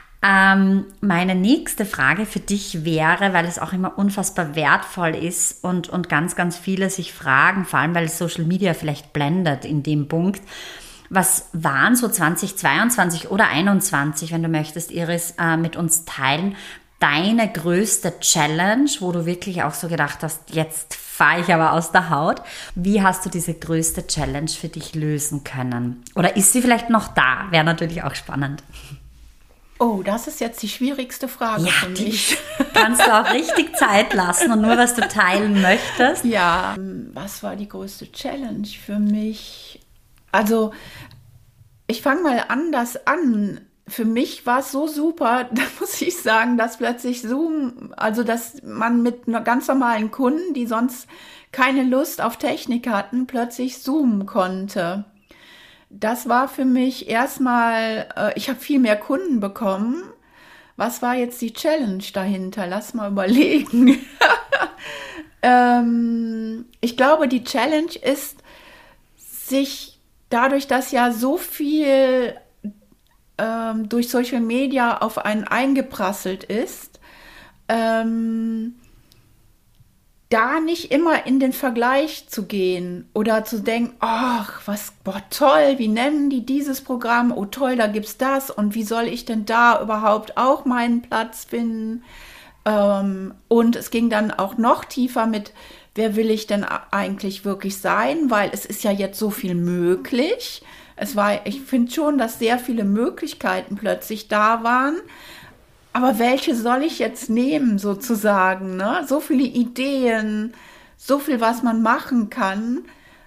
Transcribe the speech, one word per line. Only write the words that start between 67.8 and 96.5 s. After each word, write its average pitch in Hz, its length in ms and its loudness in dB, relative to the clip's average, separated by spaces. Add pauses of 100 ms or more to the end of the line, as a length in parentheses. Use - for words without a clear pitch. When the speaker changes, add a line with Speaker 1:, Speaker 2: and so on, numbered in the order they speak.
Speaker 2:
ist, - 400 -4 (720)
sich - 840 -4 (300)
dadurch, 269 380 2
dass 262 240 0
ja 240 200 4
so 254 260 0
viel, 269 1000 2 (1040)
ähm, 226 500 -4
durch 240 200 0
Social 247 320 0
Media 240 580 0
auf 220 180 -4
einen 214 280 -2
eingeprasselt 226 1000 -2
ist, - 560 -8 (680)
ähm, 226 1080 -2 (1500)
da 240 320 2
nicht 339 320 -2
immer 311 340 2
in 262 140 2
den 262 140 2
Vergleich 262 720 -2
zu 214 160 -8
gehen 180 720 -4
oder 220 320 0
zu 220 160 -6
denken, 233 380 -2
„Ach, 226 640 -2
was, 202 260 -8 (120)
boah, 202 280 -6
toll, 285 460 4
wie 226 100 -2
nennen 277 420 2
die 254 160 -2
dieses 269 360 -2
Programm? 240 500 0
Oh, 202 140 -4
toll, 254 320 -2
da 220 100 2
gibt's 208 300 -6
das. 269 340 -2
Und 208 240 -2
wie 226 80 -2
soll 226 240 -2
ich - 180 -8
denn 220 200 -4
da 233 360 4
überhaupt 214 560 0
auch 277 280 2
meinen 240 360 0
Platz - 440 -4
finden?“ 226 580 -6 (640)
Ähm, 196 680 0 (140)
und 233 280 4
es - 140 -8
ging 233 220 2
dann 214 180 0
auch 196 280 -4
noch 240 280 2
tiefer 247 400 -2
mit, 214 260 -4 (440)
„Wer 214 200 0
will 220 140 2
ich 214 160 0
denn 202 180 -2